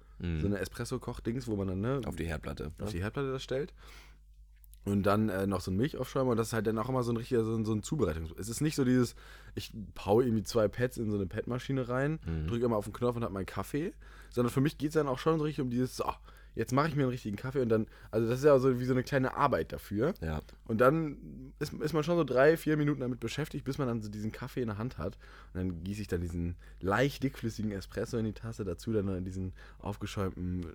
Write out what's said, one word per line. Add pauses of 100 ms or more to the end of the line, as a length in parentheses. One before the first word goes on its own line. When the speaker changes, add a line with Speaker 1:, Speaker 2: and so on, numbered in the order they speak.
(200)
Speaker 1:
Mhm.
Speaker 2:
so
eine
Espresso-Koch-Dings,
wo
man
dann,
ne,
Speaker 1:
Auf
die
Herdplatte,
Speaker 2:
auf
Speaker 1:
ne?
Speaker 2:
die
Herdplatte
das
stellt. (1120)
Und
dann,
äh,
noch
so
einen
Milchaufschäumer
und
das
ist
halt
dann
auch
immer
so
ein
richtiger,
so
ein,
so
ein
Zubereitungs-,
es
ist
nicht
so
dieses, (380)
ich (300)
hau
irgendwie
zwei
Pads
in
so
eine
Padmaschine
rein,
Speaker 1:
Mhm.
Speaker 2:
drück
immer
auf
den
Knopf
und
hab
meinen
Kaffee, (380)
sondern
für
mich
geht's
dann
auch
schon
so
richtig
um
dieses,
so, (500)
jetzt
mache
ich
mir
einen
richtigen
Kaffee
und
dann, (240)
also
das
ist
ja
so
wie
so
eine
kleine
Arbeit
dafür.
Speaker 1:
Ja. (240)
Speaker 2:
Und
dann
ist,
ist
man
schon
so
drei,
vier
Minuten
damit
beschäftigt,
bis
man
dann
so
diesen
Kaffee
in
der
Hand
hat. (360)
Und
dann
gieße
ich
dann
diesen (240)
leicht
dickflüssigen
Espresso
in
die
Tasse,
dazu
dann
noch
diesen (240)
aufgeschäumten